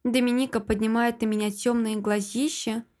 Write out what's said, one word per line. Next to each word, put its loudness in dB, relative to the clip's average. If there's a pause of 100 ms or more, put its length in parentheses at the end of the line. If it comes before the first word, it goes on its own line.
Доминика 2
поднимает 0
на 2
меня 0
тёмные 0
глазища. -2 (160)